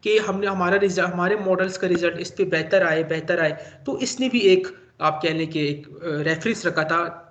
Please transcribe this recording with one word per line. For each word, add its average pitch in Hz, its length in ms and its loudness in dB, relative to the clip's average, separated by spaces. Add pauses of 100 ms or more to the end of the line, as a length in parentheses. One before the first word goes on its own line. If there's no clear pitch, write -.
कि 214 140 4
हमने 196 300 0
हमारा 190 300 2
result, 180 320 2
हमारे 180 260 0
models 185 420 0
का 190 100 -2
result 170 320 0
इस 180 120 -8
पे 202 120 -2
बेहतर 165 400 2
आए, 160 200 2
बेहतर 160 360 -2
आए। 156 120 2 (340)
तो 175 140 -4
इसने 254 300 -2
भी 240 100 0
एक 185 280 6 (340)
आप 156 220 0
कह 160 100 0
लें 160 140 -2
कि 156 200 -2
एक, 147 200 -6
अ, - 160 -20
reference 160 640 -2
रखा 165 180 0
था 165 480 -2